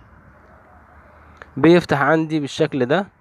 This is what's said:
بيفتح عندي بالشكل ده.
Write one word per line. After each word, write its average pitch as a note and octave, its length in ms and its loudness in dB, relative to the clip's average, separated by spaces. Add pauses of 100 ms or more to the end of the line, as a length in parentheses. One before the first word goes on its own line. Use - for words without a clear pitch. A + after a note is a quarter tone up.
(1600)
بيفتح D#3 460 2
عندي D#3 380 0
بالشكل C#3 460 -4
ده. F3 200 -2 (140)